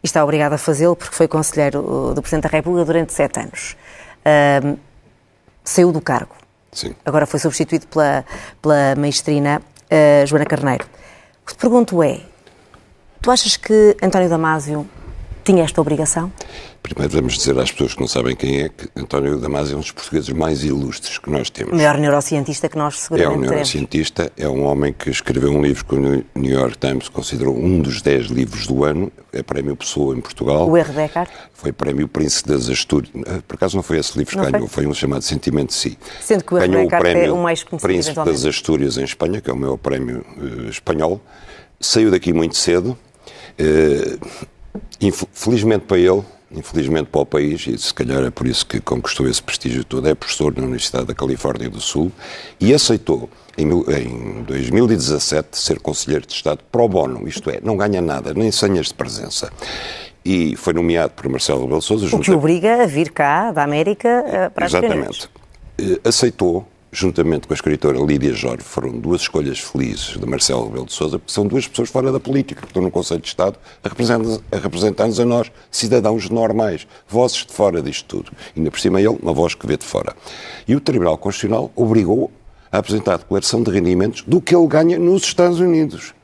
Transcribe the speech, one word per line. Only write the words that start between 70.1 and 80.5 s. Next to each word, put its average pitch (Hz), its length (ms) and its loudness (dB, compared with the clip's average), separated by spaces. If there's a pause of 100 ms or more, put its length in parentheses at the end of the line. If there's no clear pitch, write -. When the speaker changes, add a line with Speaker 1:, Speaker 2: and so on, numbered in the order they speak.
Speaker 2:
de 50 80 -8
Marcelo 64 400 -2
Rebelo 62 180 -8
de - 80 -12
Sousa, 78 260 -2
porque - 140 -10
são 104 140 0
duas 120 200 0
pessoas - 220 -4
fora 127 240 0
da 131 80 -2
política, 135 400 -4
que - 60 -14
estão 92 160 -2
no 90 80 0
Conselho 85 320 -2
de - 60 -10
Estado 95 280 -2 (260)
a 101 60 -6
representar-nos, 113 520 0 (120)
a 104 60 -2
representar-nos 101 600 0
a 120 40 4
nós, 120 260 2 (200)
cidadãos 110 580 0
normais, 110 580 0 (220)
vozes 120 380 0
de - 80 -18
fora 92 260 2
disto 71 260 -6
tudo. - 260 -10 (220)
Ainda 78 160 0
por - 80 -10
cima 95 220 2
ele, 110 220 4
uma 85 100 -2
voz 82 220 2
que - 120 -12
vê 67 120 -2
de - 80 -12
fora. - 280 -4 (540)